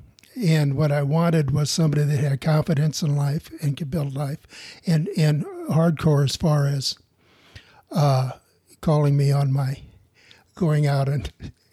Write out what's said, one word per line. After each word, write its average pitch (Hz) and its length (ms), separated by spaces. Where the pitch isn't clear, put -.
And 156 360
what 147 160
I 147 100
wanted 160 480
was 147 180
somebody 147 360
that 143 160
had 139 200
confidence 156 640
in 147 140
life 143 340
and 139 160
could 147 140
build 143 240
life. 143 240
And, 160 300
and 151 280
hardcore 156 560
as 127 120
far 147 320
as, 139 280
uh, 135 400
calling 147 360
me 139 160
on 143 200
my 135 300
going 151 320
out 139 220
in 143 160
<laughs> - 120